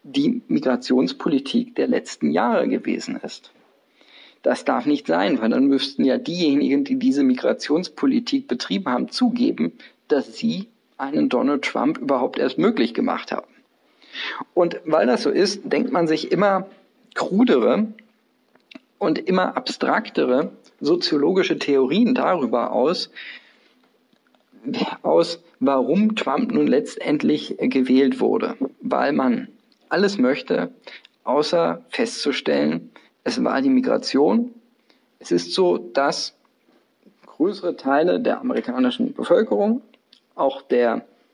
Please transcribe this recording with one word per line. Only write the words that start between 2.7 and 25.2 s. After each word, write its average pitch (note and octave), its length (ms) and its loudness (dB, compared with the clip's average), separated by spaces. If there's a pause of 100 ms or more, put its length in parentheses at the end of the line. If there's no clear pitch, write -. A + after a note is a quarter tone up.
ist. - 360 -14 (920)
Das B2+ 200 0
darf B2 220 0
nicht D3 220 0
sein, E3 340 0
weil A2+ 80 2
dann B2+ 160 4
müssten C#3 400 0
ja B2 140 2
diejenigen, C#3+ 640 0
die C3 140 -2
diese C3 260 2
Migrationspolitik C3 1200 0
betrieben F#3 440 -4
haben, - 180 -2
zugeben, - 640 0 (340)
dass - 300 -2
sie F#3+ 300 -2 (300)
einen C#3+ 320 -2
Donald B2+ 340 0
Trump C3 340 -2
überhaupt C3 400 -2
erst - 220 -2
möglich F3+ 340 2
gemacht - 380 -4
haben. - 160 -8 (1080)
Und E3+ 320 0
weil D#3 220 2
das A#3+ 160 2
so D3 80 0
ist, G3 340 0
denkt - 260 -2
man E3+ 160 0
sich D#3 240 -2
immer F#3+ 360 2 (480)
krudere F#3+ 720 2 (1120)
und E3+ 200 0
immer F#3 380 0
abstraktere D3+ 960 -2 (280)
soziologische D#3+ 800 0
Theorien D3 560 2
darüber C#3 560 0
aus, C#3 400 0 (1900)
aus, D#3+ 420 0 (160)